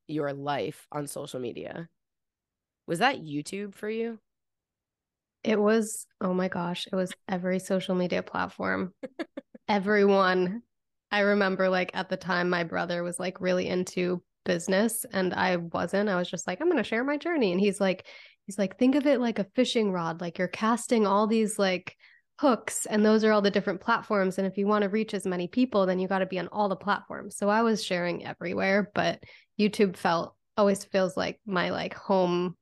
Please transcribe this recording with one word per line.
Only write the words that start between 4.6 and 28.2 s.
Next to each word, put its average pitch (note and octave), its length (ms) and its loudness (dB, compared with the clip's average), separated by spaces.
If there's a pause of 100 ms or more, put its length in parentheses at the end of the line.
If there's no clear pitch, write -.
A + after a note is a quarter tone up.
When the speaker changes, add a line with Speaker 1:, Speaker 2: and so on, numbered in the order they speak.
Speaker 2:
It G#3+ 160 2
was, G#3+ 460 2 (160)
oh F#3 120 0
my F#3 140 0
gosh, F3+ 440 -6
it G3 40 -2
was F#3 180 -2 (140)
every F#3 320 -2
social F#3 360 -2
media F3+ 280 0
platform. F#3 720 -4 (100)
Speaker 1:
<laughs> - 640 -14
Speaker 2:
Everyone. G3 960 4 (480)
I G#3 100 2
remember, F#3+ 480 4
like, F#3 240 0
at F#3 160 -4
the F#3+ 80 -2
time, F3+ 320 0
my F3+ 140 0
brother F3 400 -4
was, F3 160 -6
like, F#3 220 -6
really F3+ 260 0
into F3+ 540 -2 (240)
business, F#3+ 640 0
and F#3 220 -2
I F#3 240 0
wasn't. F3+ 520 -2
I F#3 60 0
was F3+ 140 -2
just - 160 -8
like, F#3 160 -6
"I'm E4+ 80 2
gonna C#4 140 2
share A#3 200 -2
my D4 140 -2
journey." C#4+ 340 0
And F3 80 0
he's G3 200 2
like, F#3+ 260 0 (400)
he's G3 120 -10
like, F#3+ 200 -2
"Think C4 180 4
of C#4+ 120 2
it C4+ 120 4
like A#3 200 -2
a G3 160 -4
fishing A#3 360 2
rod. E3 300 -4
Like, F3 160 -8
you're F3+ 100 0
casting A3 600 2
all G3+ 180 4
these, G#3+ 320 2
like, F#3 380 0 (440)
hooks, - 460 0
and G#3+ 200 2
those G#3+ 180 6
are G#3+ 80 6
all G#3 100 4
the G3+ 100 4
different G3 300 -2
platforms. G3+ 560 0
And G3 80 0
if F#3 120 -4
you G3+ 100 0
wanna G#3 220 4
reach G#3+ 240 -2
as F#3+ 120 -4
many F3+ 220 -2
people, B3 380 2
then F#3 140 2
you F#3 80 0
gotta F#3+ 180 0
be F#3 140 -4
on F3 100 -4
all G#3 200 0
the F#3+ 60 -2
platforms." - 600 -6
So G3+ 120 0
I A3 140 4
was A3 200 2
sharing F3 420 -4